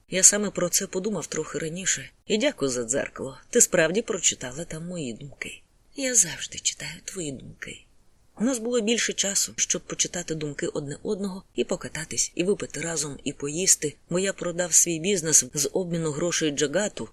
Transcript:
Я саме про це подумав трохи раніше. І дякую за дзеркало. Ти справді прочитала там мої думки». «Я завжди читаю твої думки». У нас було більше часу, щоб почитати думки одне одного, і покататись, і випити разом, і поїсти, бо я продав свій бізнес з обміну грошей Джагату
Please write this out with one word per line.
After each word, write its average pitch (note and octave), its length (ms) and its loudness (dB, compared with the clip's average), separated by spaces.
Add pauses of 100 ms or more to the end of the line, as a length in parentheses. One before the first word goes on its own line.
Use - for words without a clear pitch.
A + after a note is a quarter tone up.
Я F#3 140 4
саме G#3 260 6
про F3 200 0
це G3 180 0
подумав F#3+ 400 -2
трохи D#3 320 -6
раніше. D#3+ 500 -2 (160)
І G#3+ 120 2
дякую G#3+ 340 2
за B2 120 -2
дзеркало. B2+ 540 -4 (120)
Ти A#3+ 120 6
справді E3+ 400 4
прочитала E3 640 -2
там D#3+ 220 -10
мої D#3+ 260 -6
думки». - 480 -12 (340)
«Я C4 200 0
завжди - 440 2
читаю D3+ 460 -4
твої D#3+ 260 -6
думки». - 560 -14 (520)
У G3 40 0
нас B3 160 2
було A#3+ 220 0
більше G#3+ 320 2
часу, - 420 0
щоб - 260 0
почитати - 540 -4
думки D3+ 320 -4
одне C#3+ 360 -4
одного, G3 400 -4 (120)
і - 80 2
покататись, - 720 -4
і E3+ 80 2
випити F3 380 -2
разом, D3+ 420 -4
і D3+ 100 -4
поїсти, D3+ 600 0 (140)
бо F3 100 0
я F#3+ 140 2
продав F3 400 -2
свій E3 260 4
бізнес D#3+ 540 4
з C#3 200 0
обміну E3+ 380 0
грошей D#3+ 400 0
Джагату C#3+ 600 0